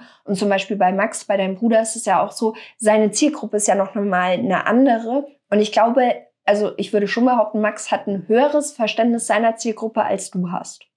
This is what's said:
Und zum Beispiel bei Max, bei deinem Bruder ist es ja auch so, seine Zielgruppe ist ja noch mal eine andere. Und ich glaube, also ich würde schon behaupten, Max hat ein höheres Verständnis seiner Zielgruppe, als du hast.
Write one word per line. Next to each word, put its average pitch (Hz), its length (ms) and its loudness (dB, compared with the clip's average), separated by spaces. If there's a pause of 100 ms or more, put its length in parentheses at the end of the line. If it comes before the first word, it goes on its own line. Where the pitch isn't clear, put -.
(240)
Und 202 140 -2
zum 208 100 0
Beispiel 196 300 0
bei 185 160 2
Max, - 320 -2
bei 202 100 0
deinem 190 200 -2
Bruder 226 260 2
ist 226 160 -4
es - 80 -8
ja 180 200 2
auch - 60 -6
so, 226 240 -2 (220)
seine 214 340 2
Zielgruppe 294 460 -2
ist 208 100 -2
ja 190 80 4
noch 190 180 -2
mal 185 380 0
eine 180 360 0
andere. 240 600 2 (220)
Und 208 100 2
ich 208 140 0
glaube, 233 400 4 (320)
also 208 320 2
ich - 160 -8
würde 202 160 2
schon 233 160 0
behaupten, 220 340 2
Max 214 320 -4
hat - 160 -2
ein 196 200 -4
höheres 285 440 2
Verständnis 226 560 -2
seiner 226 300 0
Zielgruppe, 220 440 -4
als - 300 -4
du 180 180 -4
hast. - 360 -10 (120)